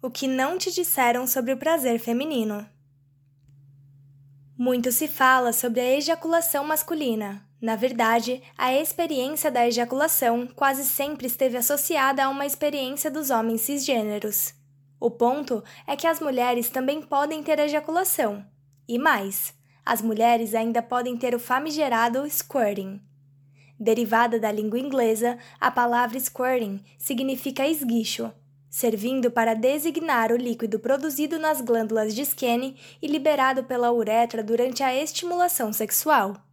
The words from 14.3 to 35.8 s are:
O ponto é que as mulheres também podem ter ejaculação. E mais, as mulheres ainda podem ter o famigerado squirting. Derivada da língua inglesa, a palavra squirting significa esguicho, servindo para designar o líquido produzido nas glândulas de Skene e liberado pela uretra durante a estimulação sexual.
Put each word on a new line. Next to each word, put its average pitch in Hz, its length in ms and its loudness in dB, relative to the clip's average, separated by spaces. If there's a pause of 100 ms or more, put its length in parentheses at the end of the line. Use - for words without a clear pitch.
O 240 100 2
ponto 247 540 -2 (220)
é 285 100 -4
que 330 100 -2
as 320 140 2
mulheres 247 480 0
também 269 320 -2
podem 294 420 -2
ter 302 160 2
ejaculação. 302 880 0 (420)
E 233 120 -2
mais, 226 560 0 (280)
as 220 200 0
mulheres 226 520 2
ainda 226 280 0
podem 247 340 -4
ter 240 180 -2
o 240 40 -2
famigerado 262 920 0
squirting. 202 720 -2 (800)
Derivada 226 600 2
da 214 140 -2
língua 214 260 -2
inglesa, 240 600 0 (200)
a - 120 2
palavra 240 500 0
squirting 247 640 -2 (140)
significa 269 680 -2
esguicho, 233 640 -2 (400)
servindo 233 640 0
para 226 200 2
designar 277 800 2
o 233 60 4
líquido 226 420 -2
produzido 285 600 -2
nas 311 200 0
glândulas 220 540 0
de 247 80 -4
Skene 262 560 -2 (240)
e 302 60 -6
liberado 269 560 2
pela 240 260 0
uretra 233 540 2
durante 240 380 0
a 254 120 0
estimulação 339 800 0
sexual. 208 640 2 (160)